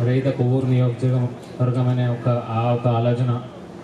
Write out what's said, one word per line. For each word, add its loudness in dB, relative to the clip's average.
రహిత 2
కొవ్వూరు 2
నియోజకవర్గం 0
అనే 2
ఒక, -2
ఆ 0
ఒక 0
ఆలోచన, 2